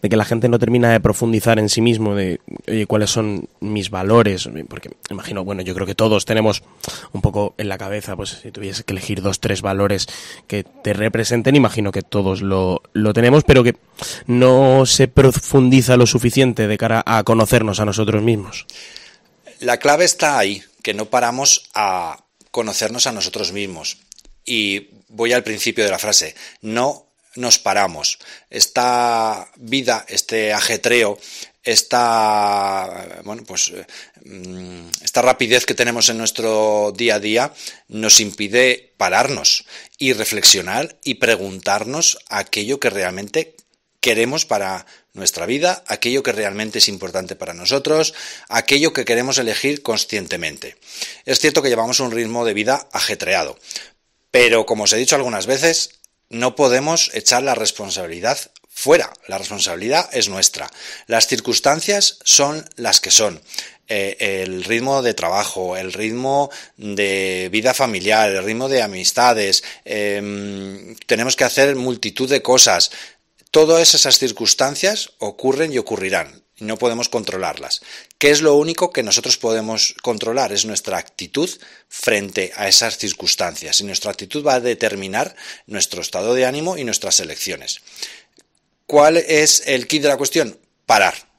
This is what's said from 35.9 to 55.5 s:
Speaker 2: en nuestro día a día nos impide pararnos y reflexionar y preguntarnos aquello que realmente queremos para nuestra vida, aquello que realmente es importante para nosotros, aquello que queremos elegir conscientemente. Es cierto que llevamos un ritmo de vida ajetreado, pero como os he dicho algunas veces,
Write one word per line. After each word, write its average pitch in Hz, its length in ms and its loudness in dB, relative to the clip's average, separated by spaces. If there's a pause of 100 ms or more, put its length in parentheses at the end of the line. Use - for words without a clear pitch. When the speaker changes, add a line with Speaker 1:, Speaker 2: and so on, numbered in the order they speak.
Speaker 2:
en 113 100 -2
nuestro 107 800 0
día 113 200 2
a 104 40 -2
día 113 320 0 (340)
nos 107 320 2
impide 110 800 0
pararnos 104 720 0 (300)
y 131 160 0
reflexionar 104 920 -2
y 120 100 -4
preguntarnos 107 1040 -2 (100)
aquello 104 520 -4
que 127 100 0
realmente 98 640 -6 (460)
queremos 123 440 0
para 95 420 -4 (260)
nuestra 85 320 -6
vida, 143 440 -2
aquello 123 340 -2
que 123 100 -2
realmente 104 460 -6
es - 100 2
importante 92 460 -8
para - 180 -12
nosotros, 139 600 -2 (340)
aquello 143 440 2
que 135 120 -4
queremos 123 340 0
elegir 135 440 -2
conscientemente. 90 960 -6 (500)
Es 131 140 0
cierto 151 220 2
que 139 60 2
llevamos 117 320 0
un 123 120 -4
ritmo 117 320 -4
de 110 100 0
vida 110 380 -2
ajetreado, 90 680 -4 (720)
pero 117 360 6
como 107 180 -2
os 101 80 2
he 107 40 2
dicho 127 200 2
algunas 117 300 -2
veces, 143 520 0 (300)